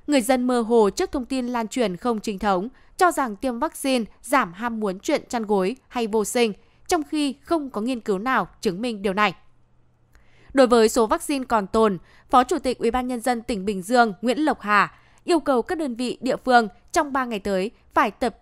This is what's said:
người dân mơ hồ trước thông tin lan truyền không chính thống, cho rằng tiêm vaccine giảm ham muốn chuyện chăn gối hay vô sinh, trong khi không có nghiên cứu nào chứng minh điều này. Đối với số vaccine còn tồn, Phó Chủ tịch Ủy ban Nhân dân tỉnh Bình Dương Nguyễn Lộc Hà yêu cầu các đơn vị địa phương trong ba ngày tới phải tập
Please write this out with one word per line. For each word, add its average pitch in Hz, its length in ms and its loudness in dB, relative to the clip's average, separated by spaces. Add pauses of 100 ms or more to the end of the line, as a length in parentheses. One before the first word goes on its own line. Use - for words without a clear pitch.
người 285 140 4
dân 247 260 2
mơ 247 140 2
hồ 220 300 4
trước 370 220 -4
thông 269 120 -4
tin 254 220 -4
lan 233 220 -4
truyền 208 280 -2
không 226 240 -4
chính 196 180 -6
thống, 196 300 0 (280)
cho 359 140 4
rằng 247 260 -4
tiêm 247 220 -4
vaccine 262 460 -2 (180)
giảm 240 300 0
ham 226 280 -6
muốn 196 180 -4
chuyện - 300 -2
chăn 226 180 -6
gối 196 300 0 (120)
hay 233 180 -4
vô 214 180 0
sinh, 233 280 0 (360)
trong 330 140 0
khi 294 400 -4
không 302 280 -2
có 208 100 -6
nghiên 233 200 -4
cứu 185 180 -2
nào 226 300 -2 (120)
chứng 190 220 -2
minh 220 200 -6
điều 196 100 0
này. 196 220 0 (1160)
Đối 262 140 8
với 220 220 6
số 226 180 2
vaccine 285 380 -4
còn 214 220 0
tồn, 214 320 2 (320)
Phó 254 140 6
Chủ 320 140 -2
tịch 254 200 -4
Ủy 233 120 0
ban 254 180 -4
Nhân 247 120 -6
dân 233 220 -2
tỉnh 190 220 -6
Bình 190 180 -4
Dương 233 300 2 (100)
Nguyễn 254 160 0
Lộc 294 220 0
Hà 202 380 0 (260)
yêu 330 160 2
cầu 254 220 0
các 339 160 -4
đơn 277 160 -4
vị 240 260 -4
địa - 160 -2
phương 240 320 4 (240)
trong 294 200 0
ba 262 120 -2
ngày 233 140 -6
tới 196 320 -2 (240)
phải 277 160 2
tập 226 320 -4